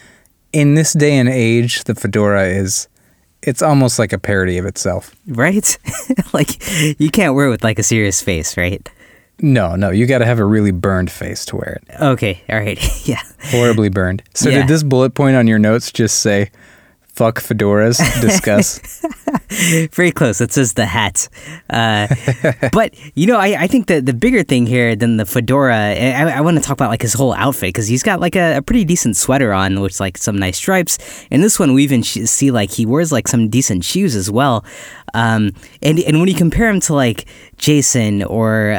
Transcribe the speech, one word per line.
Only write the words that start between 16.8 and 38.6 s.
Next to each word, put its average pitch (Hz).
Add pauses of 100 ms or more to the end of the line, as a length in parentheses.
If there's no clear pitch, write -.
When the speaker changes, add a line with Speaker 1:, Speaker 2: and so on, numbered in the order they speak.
Speaker 1:
"Fuck 113
fedoras, 107 (240)
discuss"? 113 (300)
Speaker 2:
<laughs> 180
Very 175
close. 123
It 117
says 131
the 113
hat. 98 (420)
Uh, 110 (340)
Speaker 1:
<laughs> 123
Speaker 2:
but, 214 (200)
you 165
know, 233
I, 196
I 185
think 233
that 151
the 135
bigger 214
thing 123
here 117
than 113
the 107
fedora, 127
I, 104
I, 143
I 139
wanna 160
talk 139
about, 127
like, 110
his 110
whole 123
outfit, 104
'cause 107
he's 123
got, 196
like, 170
a, 170
a 143
pretty 226
decent 151
sweater 127
on, 95
which, 98
like, 95
some 104
nice 92
stripes. 185 (320)
And 139
this 214
one, 147
we 135
even 135
sh-, 107
see, 139
like, 107
he 117
wears, 156
like, 120
some 113
decent 107
shoes 185
as 101
well. 120 (500)
Um, 110 (320)
and, 160
and 156
when 180
you 190
compare 180
him 202
to, 160
like, 123 (320)
Jason 117
or, 110